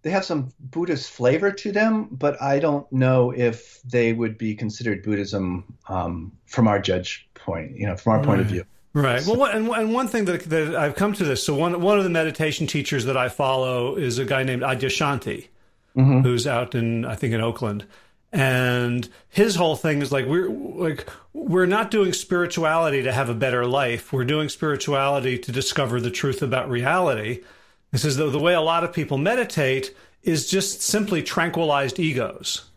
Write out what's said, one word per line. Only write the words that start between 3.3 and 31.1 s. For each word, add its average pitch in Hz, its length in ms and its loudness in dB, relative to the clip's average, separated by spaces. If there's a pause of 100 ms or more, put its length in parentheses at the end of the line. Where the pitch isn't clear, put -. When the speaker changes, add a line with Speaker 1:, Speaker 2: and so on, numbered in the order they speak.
Speaker 1:
if 117 500 -2
they 120 300 2
would 110 260 -2
be 110 160 -2
considered 107 480 -4
Buddhism, 95 720 -4 (140)
um, 87 440 -6 (140)
from 110 220 4
our 104 100 4
judge 92 560 -4
point, 82 420 -8
you 101 100 -4
know, 90 100 -2
from 110 160 0
our 147 120 2
point 104 160 2
of 95 60 2
Speaker 2:
Right. 104 60 -2
Speaker 1:
view. 90 120 -4 (300)
Speaker 2:
Right. 135 280 2
Speaker 1:
So 175 100 0
Speaker 2:
Well, 240 80 2
what, 240 140 2
and, 220 140 0
and 220 240 0
one 247 160 0
thing 220 180 0
that, 175 180 -2
that 160 320 -2
I've 147 180 0
come 202 200 2
to 190 100 -2
this, 135 200 0
so 151 100 0
one, 170 260 0
one 202 180 4
of 196 60 2
the 185 60 0
meditation 160 580 0
teachers 139 380 -2
that 131 100 0
I 127 120 2
follow 131 680 0
is 123 220 -2
a 135 60 -2
guy 131 200 0
named 127 180 -2
Adyashanti, 131 880 -2 (460)
Speaker 1:
Mm-hmm. 131 260 6
Speaker 2:
who's 123 260 4
out 123 280 0
in, 117 300 0
I 117 120 -6
think, 117 180 0
in 110 80 0
Oakland. 110 420 -2 (480)
And 123 720 0 (220)
his 202 280 2
whole 165 200 2
thing 151 240 0
is 135 100 -2
like, 135 140 0
we're, 165 240 0
like, 170 580 -4 (280)
we're 185 320 2
not 202 240 0
doing 196 240 2
spirituality 165 880 0
to 127 100 0
have 127 160 0
a 117 60 -2
better 123 320 0
life. 123 440 -2
We're 127 140 -2
doing 151 240 0
spirituality 139 880 0
to 123 160 -8
discover 123 480 -2
the 120 100 -2
truth 131 300 -2
about 131 300 -2
reality. 123 720 0 (480)
This 139 160 0
is 139 100 0
the, 147 140 0
the 135 80 0
way 165 160 4
a 165 80 4
lot 165 220 2
of 170 100 -6
people 147 240 -2
meditate 151 760 0 (280)
is 160 260 0
just 190 320 -2
simply 202 420 0